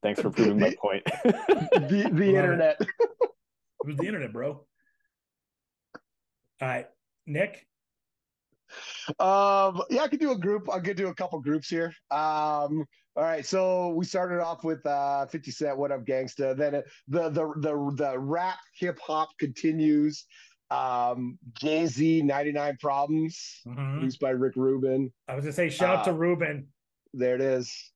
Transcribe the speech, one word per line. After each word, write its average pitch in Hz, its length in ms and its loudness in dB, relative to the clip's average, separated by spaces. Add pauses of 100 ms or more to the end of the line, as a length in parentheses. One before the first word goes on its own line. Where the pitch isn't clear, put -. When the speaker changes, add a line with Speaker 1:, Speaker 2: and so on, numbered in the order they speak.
Speaker 1:
Thanks 104 180 0
for 110 80 0
proving 104 300 4
my - 180 4
Speaker 2:
<laughs> - 20 -20
Speaker 1:
point. 98 220 -2 (140)
<laughs> 719 80 -10
Speaker 2:
The, - 560 4
the 180 240 0
Speaker 3:
Love 175 180 2
it. 196 140 6
Speaker 2:
internet. 170 440 4
<laughs> 208 100 -2 (920)
Speaker 3:
It 139 60 -6
was 147 100 -6
the 160 80 -2
internet, 170 260 -6
bro. 135 340 -6 (2000)
All 131 60 -4
right, 123 200 -4 (380)
Nick? 160 400 -4 (1500)
Speaker 2:
Um, 196 720 4
yeah, 262 140 2
I 311 40 0
could 294 120 -2
do 302 120 2
a 240 60 0
group. 196 340 -2
I 190 100 -2
could 185 160 -4
do 190 100 -2
a 180 80 -6
couple 180 240 -6
groups 147 280 -2
here. 165 260 -4 (180)
Um, 151 760 0 (300)
all - 80 0
right, 160 200 -2
so 185 460 2
we 170 160 -2
started 180 340 -2
off 165 240 -4
with, 160 220 -2
uh, 143 400 0
fifty 143 240 -10
Cent, 143 280 -2
What 143 140 0
Up 127 140 -6
Gangsta? 131 500 -2
Then 143 200 0
it, 143 100 -4 (220)
the, 165 220 0
the, 156 280 -2
the, 147 380 -2
the 135 240 -2
rap 170 380 -2 (220)
hip 180 200 -4
hop 156 300 -2 (100)
continues. 151 880 2 (440)
Um, 123 680 -2 (200)
Jay-Z, 156 600 2
Ninety-nine 143 580 0
Problems, 151 880 -2
Speaker 3:
Mm-hmm. 135 260 -6
Speaker 2:
produced 135 260 -2
by 135 100 2
Rick 127 260 2
Rubin. 131 560 2 (160)
Speaker 3:
I 127 80 -8
was 143 100 -4
gonna 151 80 -4
say, 170 180 2
shout 185 260 2
out 214 80 0
to 190 60 2
Speaker 2:
Uh, 165 40 0
Speaker 3:
Rubin. 160 520 -2 (460)
Speaker 2:
There 127 220 0
it 127 60 -2
is. 131 300 0 (240)